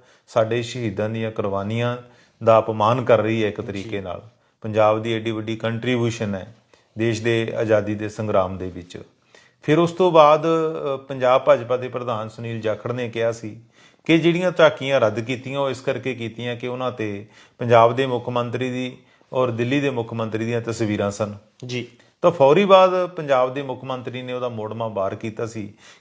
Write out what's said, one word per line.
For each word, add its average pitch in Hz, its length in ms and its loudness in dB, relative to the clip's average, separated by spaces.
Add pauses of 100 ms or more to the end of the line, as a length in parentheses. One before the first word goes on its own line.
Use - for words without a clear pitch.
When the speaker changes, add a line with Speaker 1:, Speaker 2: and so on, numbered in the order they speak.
(280)
Speaker 1:
ਸਾਡੇ 117 340 0
ਸ਼ਹੀਦਾਂ 110 480 -4
ਦੀਆਂ 113 220 -6
ਕੁਰਬਾਨੀਆਂ 107 640 -4 (460)
ਦਾ 113 160 6
ਅਪਮਾਨ 110 440 2
ਕਰ 113 160 4
ਰਹੀ 110 240 0
ਹੈ 104 40 2
ਇੱਕ 104 140 -6
ਤਰੀਕੇ 101 280 -10
Speaker 2:
ਜੀ। 101 100 -8
Speaker 1:
ਨਾਲ। 92 300 -12 (320)
ਪੰਜਾਬ 107 400 2
ਦੀ 113 140 -4
ਐਡੀ 110 160 -4
ਵੱਡੀ 110 240 -6
ਕੰਟਰੀਬਿਊਸ਼ਨ 113 800 -2
ਹੈ 92 200 -12 (420)
ਦੇਸ਼ 110 240 0
ਦੇ 113 360 0
ਆਜ਼ਾਦੀ 107 380 2
ਦੇ 104 140 -6
ਸੰਗਰਾਮ 98 480 -2
ਦੇ 92 120 -8
ਵਿੱਚ। 87 320 -14 (640)
ਫਿਰ 151 160 2
ਉਸ 170 120 2
ਤੋਂ 180 200 2
ਬਾਅਦ, 151 340 8
ਅ, 160 520 -2
ਪੰਜਾਬ 131 440 0
ਭਾਜਪਾ 127 360 2
ਦੇ 127 100 -8
ਪ੍ਰਧਾਨ 120 420 -6
ਸੁਨੀਲ 117 320 -8
ਜਾਖੜ 110 300 -4
ਨੇ 120 180 -6
ਕਿਹਾ 113 220 -2
ਸੀ 113 300 -12 (440)
ਕਿ 160 120 6
ਜਿਹੜੀਆਂ 170 340 2
ਝਾਕੀਆਂ 139 480 4
ਰੱਦ 110 200 2
ਕੀਤੀਆਂ 127 400 -6
ਉਹ 139 100 -2
ਇਸ 123 120 -8
ਕਰਕੇ 127 340 -4
ਕੀਤੀਆਂ 117 400 -8
ਕਿ 120 120 -10
ਉਹਨਾਂ 123 240 -6
'ਤੇ 104 340 -8 (320)
ਪੰਜਾਬ 120 380 6
ਦੇ 135 100 0
ਮੁੱਖ 123 240 -4
ਮੰਤਰੀ 123 400 -4
ਦੀ 127 280 -8 (360)
ਔਰ 127 180 0
ਦਿੱਲੀ 120 280 -2
ਦੇ 139 100 0
ਮੁੱਖ 117 240 -4
ਮੰਤਰੀ 110 320 -4
ਦੀਆਂ 117 160 -2
ਤਸਵੀਰਾਂ 104 500 -2
ਸਨ। 104 240 -6 (300)
Speaker 2:
ਜੀ। 123 220 -6 (340)
Speaker 1:
ਤਾਂ 170 100 4
ਫੌਰੀ 151 340 6
ਬਾਅਦ 185 400 6
ਪੰਜਾਬ 139 480 0
ਦੇ 143 80 -6
ਮੁੱਖ 131 220 -8
ਮੰਤਰੀ 127 380 -8
ਨੇ 123 120 -8
ਉਹਦਾ 123 160 -6
ਮੋੜਵਾਂ 110 400 -8
ਬਾਹਰ 101 260 -4
ਕੀਤਾ 113 300 -8
ਸੀ 107 280 -10 (280)